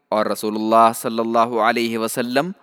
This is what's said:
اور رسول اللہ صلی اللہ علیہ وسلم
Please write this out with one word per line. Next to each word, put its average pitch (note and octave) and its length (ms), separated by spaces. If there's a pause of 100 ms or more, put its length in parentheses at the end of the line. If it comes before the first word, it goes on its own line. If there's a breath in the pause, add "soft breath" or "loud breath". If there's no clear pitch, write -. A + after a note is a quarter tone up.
اور G#2+ 180
رسول G#2+ 280
اللہ A2+ 400
صلی A#2 240
اللہ A#2 420
علیہ A#2 380
وسلم B2 520 (120)